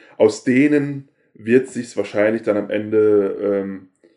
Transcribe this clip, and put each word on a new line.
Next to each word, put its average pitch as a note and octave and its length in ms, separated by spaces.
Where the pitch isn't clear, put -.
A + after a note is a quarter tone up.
Aus - 260
denen C#3 680
wird A#2+ 320
sich's - 280
wahrscheinlich G#2+ 460
dann G#2 160
am G2+ 140
Ende, G#2+ 680
ähm, G2 500